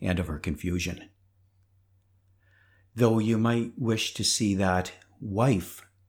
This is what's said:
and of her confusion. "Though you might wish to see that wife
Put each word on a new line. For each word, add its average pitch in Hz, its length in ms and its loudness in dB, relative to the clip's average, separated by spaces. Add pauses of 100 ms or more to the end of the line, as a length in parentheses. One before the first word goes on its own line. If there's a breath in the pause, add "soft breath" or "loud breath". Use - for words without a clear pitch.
and 92 200 -2
of 80 80 -4
her 76 100 -6
confusion. 85 720 -6 (1900)
"Though 113 240 4
you 110 200 2
might 117 400 0
wish 113 360 -2
to 110 100 -4
see 101 300 2
that 92 380 2 (280)
wife 107 600 0 (260)